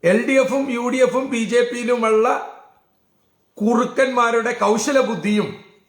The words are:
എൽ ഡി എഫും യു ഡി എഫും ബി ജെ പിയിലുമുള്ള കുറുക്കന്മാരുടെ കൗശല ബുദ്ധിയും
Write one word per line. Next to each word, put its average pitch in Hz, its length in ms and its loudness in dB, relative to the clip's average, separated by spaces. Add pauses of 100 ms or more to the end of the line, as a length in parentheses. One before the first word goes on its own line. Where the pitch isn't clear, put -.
എൽ 185 240 2
ഡി 277 60 0
എഫും 269 380 2
യു 240 180 -4
ഡി 247 80 -2
എഫും 262 340 0
ബി 233 140 -2
ജെ 226 160 0
പിയിലുമുള്ള 233 640 0 (1300)
കുറുക്കന്മാരുടെ 240 920 0
കൗശല 226 480 0
ബുദ്ധിയും 208 480 -2 (400)